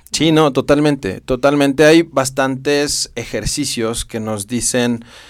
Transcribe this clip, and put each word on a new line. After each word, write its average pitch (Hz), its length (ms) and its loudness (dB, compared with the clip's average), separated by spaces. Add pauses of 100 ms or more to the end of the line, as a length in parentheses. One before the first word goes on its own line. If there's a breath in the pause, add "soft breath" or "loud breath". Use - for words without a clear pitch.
(120)
Sí, 156 180 0
no, 156 220 4
totalmente, 139 720 0
totalmente. 139 640 2
Hay 165 160 6
bastantes 139 1120 -2
ejercicios 117 880 -4
que 113 160 -8
nos 110 260 -6
dicen 120 580 -2 (260 loud breath)